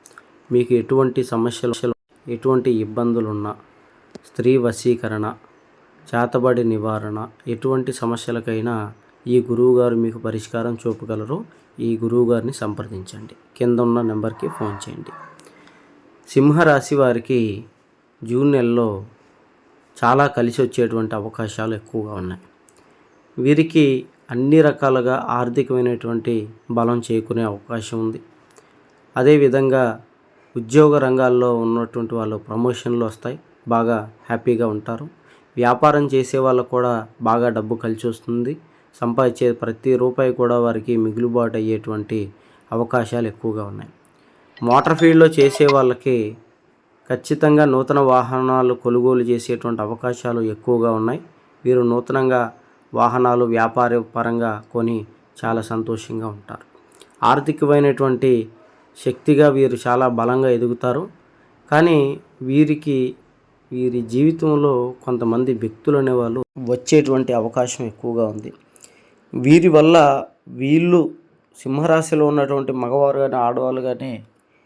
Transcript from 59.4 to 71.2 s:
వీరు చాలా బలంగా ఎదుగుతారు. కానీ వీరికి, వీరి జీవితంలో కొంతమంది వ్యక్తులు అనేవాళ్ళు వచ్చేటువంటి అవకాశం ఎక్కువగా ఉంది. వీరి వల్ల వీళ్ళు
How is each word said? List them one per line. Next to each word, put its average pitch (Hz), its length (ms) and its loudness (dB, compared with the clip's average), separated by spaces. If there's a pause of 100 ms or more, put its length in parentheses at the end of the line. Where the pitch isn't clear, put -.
వీరు 127 280 2
చాలా 127 220 2 (140)
బలంగా 127 360 2
ఎదుగుతారు. 123 460 -2 (680)
కానీ 160 260 6 (500)
వీరికి, 147 480 2 (720)
వీరి 123 320 -2 (120)
జీవితంలో 151 580 2 (320)
కొంతమంది 120 500 0 (100)
వ్యక్తులు 139 380 -2
అనేవాళ్ళు 123 440 -2 (260)
వచ్చేటువంటి 131 720 2
అవకాశం 123 480 -4
ఎక్కువగా 117 420 -4
ఉంది. 107 200 -14 (800)
వీరి 156 440 4
వల్ల 160 200 6 (640)
వీళ్ళు 165 400 4 (560)